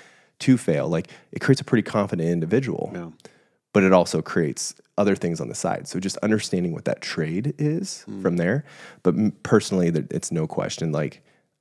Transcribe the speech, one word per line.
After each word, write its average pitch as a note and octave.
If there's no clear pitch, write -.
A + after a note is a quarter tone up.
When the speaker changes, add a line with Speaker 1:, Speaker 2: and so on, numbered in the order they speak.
Speaker 1:
to C3
fail, D2
like, E2
it -
creates C3+
a -
pretty A2+
confident F#2+
individual. F2
Speaker 2:
Yeah. F3
Speaker 1:
But G2+
it F#2+
also F2
creates -
other G2+
things E2+
on B1+
the -
side. -
So F2+
just F#2+
understanding G2+
what -
that -
trade F2+
is D#3+
Speaker 2:
Mm. G2
Speaker 1:
from F2+
there. F#2
But F2
m-, G#2+
personally, F#2
there, D#2
it's -
no D#2+
question. -
Like, D2